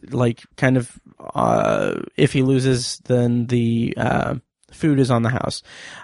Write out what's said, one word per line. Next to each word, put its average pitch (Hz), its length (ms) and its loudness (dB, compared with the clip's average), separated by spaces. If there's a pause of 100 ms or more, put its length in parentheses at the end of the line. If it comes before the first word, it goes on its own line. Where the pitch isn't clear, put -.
(100)
like, 123 320 -2 (140)
kind 131 200 2
of, 117 220 -4 (360)
uh, 52 600 2 (220)
if 139 160 2
he 135 100 0
loses, 131 640 0
then 120 420 0
the, 117 500 0
uh, - 380 0 (380)
food 151 260 0
is 131 120 2
on 117 120 2
the 113 80 0
house. - 320 -4 (420)